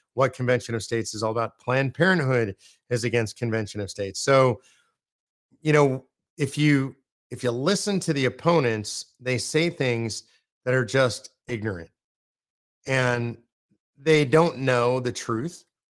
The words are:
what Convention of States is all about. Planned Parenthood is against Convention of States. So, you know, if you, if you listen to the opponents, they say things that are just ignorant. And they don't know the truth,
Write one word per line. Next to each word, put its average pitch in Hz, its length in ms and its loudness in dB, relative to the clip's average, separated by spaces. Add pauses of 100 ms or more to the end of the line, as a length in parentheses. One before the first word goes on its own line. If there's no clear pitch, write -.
(140)
what 127 180 2
Convention 123 440 -2
of 107 60 -4
States 113 300 -4
is 107 100 -8
all 113 100 -2
about. 113 260 -6
Planned 131 360 -2
Parenthood 131 600 2 (340)
is 120 140 -2
against 117 340 -2
Convention 110 440 -4
of 98 100 -8
States. 98 300 -8
So, 131 400 4 (1000)
you 156 120 0
know, 139 320 4 (340)
if 139 180 -2
you, 143 380 2 (360)
if 117 120 -12
you 123 80 -2
listen 185 500 -2
to 165 120 -2
the 139 140 0
opponents, 123 800 0 (140)
they 127 180 -2
say 165 300 0
things 117 540 -4 (420)
that 127 80 -2
are 131 120 2
just 127 460 0 (180)
ignorant. 101 420 -8 (960)
And 123 500 0 (640)
they 151 240 4
don't 156 340 4
know 127 420 2
the 123 120 -4
truth, 123 520 -6 (260)